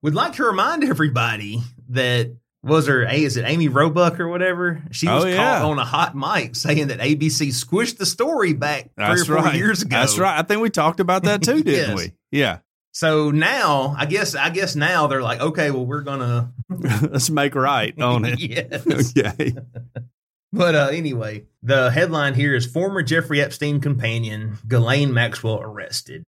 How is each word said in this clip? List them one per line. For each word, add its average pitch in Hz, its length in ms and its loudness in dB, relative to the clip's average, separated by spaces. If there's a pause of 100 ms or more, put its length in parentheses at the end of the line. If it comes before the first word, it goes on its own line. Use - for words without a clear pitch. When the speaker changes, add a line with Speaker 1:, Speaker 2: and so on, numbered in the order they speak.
Speaker 1:
Would 147 120 0
like 277 200 0
to 277 100 -2
remind 247 400 2
everybody 117 760 0 (280)
that, 123 400 0 (320)
was 151 240 4
her, 131 180 2
A, 135 200 2
is 127 120 -2
it 113 100 -2
Amy 156 220 2
Roebuck 165 520 2
or 170 80 -2
whatever? 175 640 -2
She 135 160 -4
was 147 180 4
Speaker 2:
Oh, - 20 0
yeah. 185 100 0 (240)
Speaker 1:
caught 156 100 2
on 147 80 -2
a 123 60 0
hot 147 320 -2
mic 139 400 -2
saying 151 320 0
that 113 120 -6
A 139 140 2
B 151 140 0
C 151 200 0
squished 185 500 -2
the 190 80 -2
story 226 480 0
back 139 300 -4
three - 120 -20
Speaker 2:
That's 104 260 2
Speaker 1:
or - 40 2
four 151 100 0
Speaker 2:
right. 160 180 2
Speaker 1:
years 190 280 2
ago. 127 160 -2
Speaker 2:
That's 131 200 2
right. 180 200 2
I 160 40 0
think 208 200 0
we 226 80 2
talked 165 300 0
about 185 240 2
that 202 180 2
too, 302 200 2
Speaker 1:
<laughs> - 0 -
Speaker 2:
didn't 139 360 0
Speaker 1:
Yes. 87 80 -4 (260)
Speaker 2:
we? 143 60 0
Yeah. 104 200 0 (340)
Speaker 1:
So 156 400 2
now, 156 680 2
I 147 80 -2
guess, 185 300 -2
I 143 140 0
guess 170 260 -4
now 156 320 2
they're 135 140 0
like, 117 180 -2
"Okay, 151 320 0
well, 131 120 -2
we're 143 180 -6
gonna 120 580 -2
Speaker 2:
<laughs> - 100 -10
Let's 131 580 -2
make 143 280 0
right 131 440 0
on 123 240 2
it." 120 140 -2
Speaker 1:
<laughs> - 0 -
Yes. 135 480 -6 (300)
Speaker 2:
Okay. 123 360 0 (1000)
Speaker 1:
But, 175 240 2
uh, 143 160 4
anyway, 117 540 -6 (180)
the 127 260 4
headline 151 440 2
here 143 200 2
is 120 120 0
former 185 360 -2
Jeffrey 156 380 0
Epstein 143 400 -2
companion 113 800 -4 (100)
Ghislaine 127 440 2
Maxwell 113 480 -2
arrested. 110 720 -12